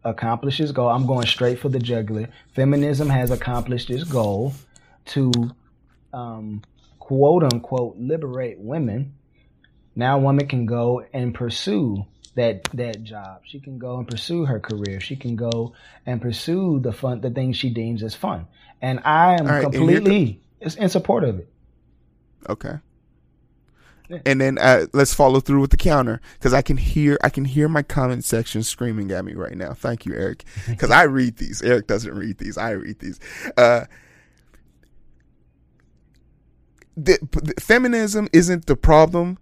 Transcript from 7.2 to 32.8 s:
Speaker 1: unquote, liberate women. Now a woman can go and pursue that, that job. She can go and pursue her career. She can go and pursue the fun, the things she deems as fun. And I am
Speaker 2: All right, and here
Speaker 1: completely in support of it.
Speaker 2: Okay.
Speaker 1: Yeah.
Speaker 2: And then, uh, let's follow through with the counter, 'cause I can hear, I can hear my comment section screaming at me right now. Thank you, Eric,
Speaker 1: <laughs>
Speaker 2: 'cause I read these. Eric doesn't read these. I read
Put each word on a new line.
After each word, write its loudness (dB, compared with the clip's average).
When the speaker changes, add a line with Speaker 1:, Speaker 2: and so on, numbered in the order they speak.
Speaker 1:
unquote, -2
liberate -6
women. -6
Now 0
a 2
woman 2
can -2
go -2
and -4
pursue -4
that, -2
that -8
job. -16
She -18
can -16
go -10
and -10
pursue -4
her -2
career. -8
She -10
can -6
go -4
and -4
pursue -2
the -2
fun, -6
the -4
things -2
she -4
deems -4
as -8
fun. -8
And -4
I 6
am 2
Speaker 2:
All 2
right, 2
and 0
here 2
Speaker 1:
completely 2
in -2
support 2
of -2
it. -20
Speaker 2:
Okay. -8
Speaker 1:
Yeah. -12
Speaker 2:
And 2
then, 0
uh, 6
let's 4
follow 6
through 2
with 0
the 8
counter, 2
'cause 2
I 4
can 0
hear, 2
I 2
can -2
hear 2
my 2
comment -2
section -2
screaming -6
at -4
me -12
right -8
now. -8
Thank -6
you, -6
Eric, -6
Speaker 1:
<laughs> -8
Speaker 2:
'cause 0
I 8
read 2
these. -8
Eric 2
doesn't -4
read -8
these. -10
I -6
read -10